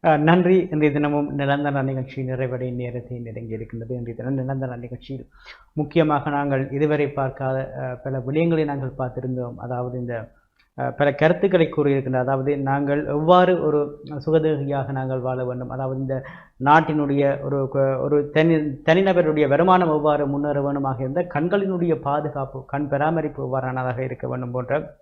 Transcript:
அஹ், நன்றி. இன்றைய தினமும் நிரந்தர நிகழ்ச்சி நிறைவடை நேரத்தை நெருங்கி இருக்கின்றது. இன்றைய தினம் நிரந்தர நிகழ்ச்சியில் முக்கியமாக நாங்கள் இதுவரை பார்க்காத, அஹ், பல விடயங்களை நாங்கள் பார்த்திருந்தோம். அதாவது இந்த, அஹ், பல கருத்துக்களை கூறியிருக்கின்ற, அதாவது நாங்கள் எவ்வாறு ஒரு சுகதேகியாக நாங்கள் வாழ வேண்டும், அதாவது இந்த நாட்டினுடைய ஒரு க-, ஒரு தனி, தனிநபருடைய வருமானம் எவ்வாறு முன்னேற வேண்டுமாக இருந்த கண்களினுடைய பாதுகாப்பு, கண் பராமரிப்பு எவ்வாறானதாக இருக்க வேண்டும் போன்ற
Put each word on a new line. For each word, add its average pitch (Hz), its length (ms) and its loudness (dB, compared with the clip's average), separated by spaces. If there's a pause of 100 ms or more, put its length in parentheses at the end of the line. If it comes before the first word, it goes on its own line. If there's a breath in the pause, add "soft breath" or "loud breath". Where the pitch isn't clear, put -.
அஹ், 156 140 6
நன்றி. 175 380 6 (140)
இன்றைய 151 220 2
தினமும் 147 420 0
நிரந்தர 143 480 0
நிகழ்ச்சி 135 400 -4
நிறைவடை 127 520 -4
நேரத்தை 123 440 -8
நெருங்கி 113 340 -10
இருக்கின்றது. 113 420 -8
இன்றைய 117 220 -8
தினம் 127 200 -4
நிரந்தர 131 400 -4
நிகழ்ச்சியில் 120 480 -12 (480 loud breath)
முக்கியமாக 151 580 0
நாங்கள் 139 420 -2
இதுவரை 147 360 2
பார்க்காத, 131 480 -4 (200)
அஹ், 131 240 -8
பல 135 180 -6
விடயங்களை 156 460 0
நாங்கள் 135 340 -6
பார்த்திருந்தோம். 127 580 -6
அதாவது 123 420 -6
இந்த, 120 160 -6 (640)
அஹ், 127 180 -2
பல 143 180 2
கருத்துக்களை 175 520 4
கூறியிருக்கின்ற, 135 520 0
அதாவது 135 400 0
நாங்கள் 143 480 0
எவ்வாறு 180 480 6 (100)
ஒரு 147 160 2 (380)
சுகதேகியாக 139 760 0
நாங்கள் 131 280 -4
வாழ 127 240 -2
வேண்டும், 123 240 -6
அதாவது 131 320 -4
இந்த 131 180 -4 (460 loud breath)
நாட்டினுடைய 147 600 4 (180)
ஒரு 139 260 -2
க-, 135 320 0
ஒரு 143 300 2
தனி, 160 240 4 (300)
தனிநபருடைய 160 640 4
வருமானம் 170 460 6
எவ்வாறு 147 320 2
முன்னேற 143 360 0
வேண்டுமாக 139 380 -2
இருந்த 147 280 -2
கண்களினுடைய 175 720 0
பாதுகாப்பு, 143 680 -4
கண் 143 220 -4
பராமரிப்பு 147 540 -2
எவ்வாறானதாக 127 580 -4
இருக்க 127 280 -6
வேண்டும் 127 220 -6
போன்ற 127 300 -2 (220)